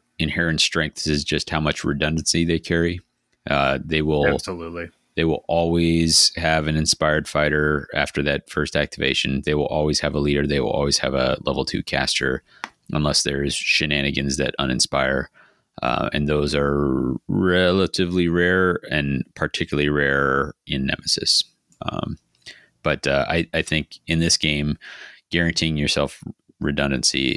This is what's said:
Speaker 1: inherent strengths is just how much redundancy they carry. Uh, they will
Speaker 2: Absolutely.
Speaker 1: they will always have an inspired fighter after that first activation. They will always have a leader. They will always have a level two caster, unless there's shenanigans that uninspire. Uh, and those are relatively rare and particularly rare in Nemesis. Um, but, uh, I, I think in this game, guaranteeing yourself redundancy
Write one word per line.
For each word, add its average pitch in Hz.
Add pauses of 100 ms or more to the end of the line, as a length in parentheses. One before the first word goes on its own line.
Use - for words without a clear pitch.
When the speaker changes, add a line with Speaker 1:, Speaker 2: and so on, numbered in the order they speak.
(180)
Speaker 1:
inherent 80
strengths -
is 73
just -
how 80
much 76
redundancy 78
they 82
carry. 87 (500)
Uh, 69
they 78
will 76
Speaker 2:
Absolutely. 85 (260)
Speaker 1:
they 82
will 80
always 85
have 80
an 78
inspired 76
fighter 76
after 71
that 71
first 73
activation. 69
They 76
will 73
always 76
have 73
a 73
leader. 71
They 71
will 60
always 71
have 67
a 65
level 67
two -
caster, 67 (500)
unless 73
there's 71
shenanigans 69
that 69
uninspire. 67 (520)
Uh, -
and 73
those 73
are 71 (120)
relatively 90
rare 87 (100)
and 69 (100)
particularly 73
rare 69 (140)
in 67
Nemesis. - (480)
Um, - (640)
but, 73
uh, 69
I, 85
I 80
think -
in 82
this 82
game, 73 (540)
guaranteeing 82
yourself 73 (380)
redundancy 67